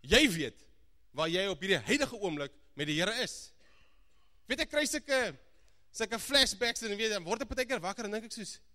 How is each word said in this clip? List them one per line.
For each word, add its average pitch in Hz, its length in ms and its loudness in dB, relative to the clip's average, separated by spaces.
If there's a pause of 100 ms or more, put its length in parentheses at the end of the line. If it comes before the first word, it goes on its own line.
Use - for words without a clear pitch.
Jy 233 260 6
weet 160 360 -4 (480)
waar 156 160 0
jy 180 200 0
op 175 120 -4
hierdie 175 260 2
huidige 269 300 2
oomblik 156 360 -4 (220)
met 147 120 -2
die 151 140 0
Here 220 220 0
is. - 300 -8 (920)
Weet, 285 140 -4
ek 311 100 -2
kry 302 140 2
sulke, 262 540 0 (520)
sulke - 280 -4
flashbacks 240 640 2
en 208 140 -2
weet, 220 140 0
dan 196 140 -4
word 220 180 -2
ek 220 60 -6
partykeer 254 320 -2
wakker 196 240 -6
en 202 60 -6
dink 214 140 -6
ek 226 80 -14
soos - 280 -12 (140)